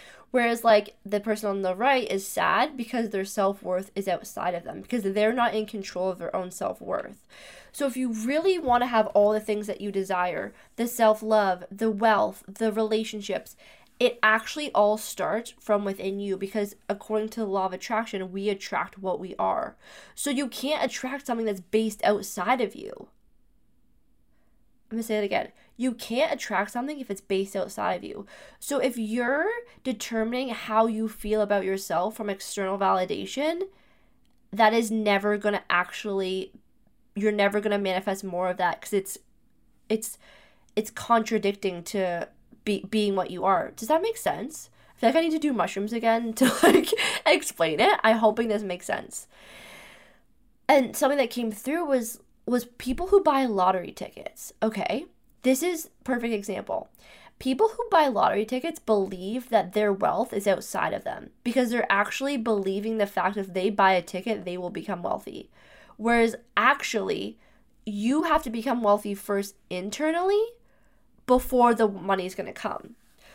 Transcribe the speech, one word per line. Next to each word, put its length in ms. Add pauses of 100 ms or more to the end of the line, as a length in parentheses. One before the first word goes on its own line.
(320)
Whereas, 320
like, 320 (100)
the 140
person 300
on 140
the 120
right 340
is 160
sad 520
because 320
their 160
self-worth 680
is 140
outside 480
of 80
them, 180
because 220
they're 300
not 200
in 120
control 440
of 80
their 160
own 160
self-worth. 800 (460)
So 120
if 120
you 160
really 440
wanna 300
have 200
all 260
the 80
things 260
that 140
you 100
desire, 600 (240)
the 100
self-love, 840
the 220
wealth, 560
the 240
relationships, 840 (420)
it 220
actually 520
all 240
starts 600
from 260
within 340
you, 160
because 400 (140)
according 400
to 100
the 60
law 220
of 60
attraction, 580
we 180
attract 480
what 220
we 180
are. 380 (380)
So 160
you 180
can't 360
attract 420
something 200
that's 160
based 420
outside 560
of 160
you. 320 (1800)
I'm 80
gonna 60
say 140
it 60
again. 260 (280)
You 160
can't 400
attract 380
something 280
if 100
it's 120
based 340
outside 380
of 100
you. 220 (340)
So 200
if 180
you're 520 (340)
determining 640
how 360
you 220
feel 340
about 220
yourself 520
from 140
external 480
validation, 840 (880)
that 220
is 180
never 460
gonna 320
actually, 800 (640)
you're 160
never 300
gonna 180
manifest 440
more 260
of 80
that, 240
'cause 120
it's, 240 (720)
it's, 300 (580)
it's 160
contradicting 920
to 440 (360)
be, 260
being 260
what 160
you 120
are. 320
Does 120
that 140
make 160
sense? 520 (260)
I 40
feel 100
like 80
I 40
need 100
to 80
do 140
mushrooms 380
again 420
to, 120
<laughs> 180
like, 240 (380)
explain 540
it. 240
I'm 140
hoping 300
this 160
makes 220
sense. 420 (1400)
And 260
something 220
that 120
came 220
through 340
was, 360 (240)
was 200 (120)
people 300
who 140
buy 240
lottery 460
tickets, 720
okay? 440 (360)
This 200
is 280 (160)
perfect 280
example. 560 (480)
People 300
who 240
buy 160
lottery 380
tickets 340
believe 720
that 240
their 180
wealth 400
is 160
outside 460
of 100
them 280 (120)
because 260
they're 220
actually 460
believing 600
the 80
fact 300
if 180
they 160
buy 220
a 100
ticket, 440
they 120
will 120
become 340
wealthy. 460 (480)
Whereas 400 (180)
actually, 800 (480)
you 380
have 200
to 60
become 320
wealthy 320
first 420 (140)
internally 720 (840)
before 480
the 140
money's 480
gonna 180
come. 420 (400)